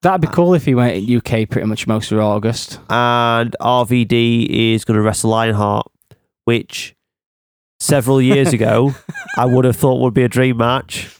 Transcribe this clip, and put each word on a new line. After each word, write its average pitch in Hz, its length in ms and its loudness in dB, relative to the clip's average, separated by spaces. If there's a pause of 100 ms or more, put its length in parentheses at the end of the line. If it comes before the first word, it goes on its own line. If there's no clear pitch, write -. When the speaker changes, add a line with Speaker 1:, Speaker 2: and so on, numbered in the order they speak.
Speaker 1:
That'd 185 200 0
be 156 120 0
cool 175 200 4
if 165 100 0
he 135 100 2
went 120 220 2
in 95 80 -4
U 120 160 0
K 110 240 -2
pretty 104 220 -4
much 107 200 -4
most 110 240 -2
of 107 100 0
August. 107 680 -2
Speaker 2:
And 120 720 0
R 123 240 2
V 120 220 0
D 117 680 0
is 110 120 -4
gonna 107 160 2
wrestle 107 260 0
Lionheart, 107 640 0 (560)
which - 480 -4 (880)
several 135 420 2
years 139 300 2
Speaker 1:
<laughs> - 20 0
Speaker 2:
ago 117 400 0 (420)
I 120 80 0
would 127 220 2
have 123 100 2
thought 131 240 0
would 123 140 0
be 131 80 2
a 123 60 2
dream 127 280 0
match. 120 640 -4